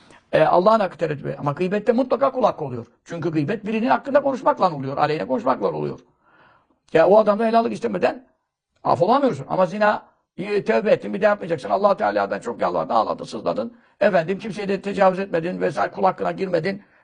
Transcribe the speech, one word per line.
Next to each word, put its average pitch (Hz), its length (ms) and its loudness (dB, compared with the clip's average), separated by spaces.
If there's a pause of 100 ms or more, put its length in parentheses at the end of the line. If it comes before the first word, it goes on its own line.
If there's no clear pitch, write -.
(320)
E, 156 100 4
Allah'ın 185 380 6
hakkı 185 180 -4
tereddüt 151 220 -4
ediyor. 139 180 -8
Ama 143 140 -2
gıybette 208 400 0
mutlaka 262 400 0
kul 247 100 -2
hakkı 160 220 0
oluyor. 123 220 -8 (180)
Çünkü 170 260 -6
gıybet 156 360 -2
birinin 226 220 -2
hakkında 269 340 2
konuşmakla 262 520 0
oluyor. 135 220 -6
Aleyhine 151 300 0
konuşmakla 120 460 -2
oluyor. 73 280 -6 (920)
Ya 165 160 6
o 208 100 8
adamda 208 280 4
helallik 226 260 2
istemeden 196 540 -2 (580)
af - 180 2
olamıyorsun. 226 460 2
Ama 180 180 2
zina, 208 360 0 (340)
e, 202 280 -2
tövbe 220 260 0
ettin, 202 240 0
bir 196 60 -6
de 208 40 4
yapmayacaksın. 190 460 0
Allah 196 260 2
Teala'dan 101 440 -2
çok 113 200 -8
yalvardın, 87 340 -2
ağladın, 104 300 0
sızladın. 104 520 -6 (240)
Efendim 190 380 2
kimseye 196 300 -8
de 196 120 -4
tecavüz 190 380 2
etmedin 180 420 -4
vesaire, 185 300 -2
kul 196 140 -2
hakkına 180 280 0
girmedin. 185 500 -4 (220)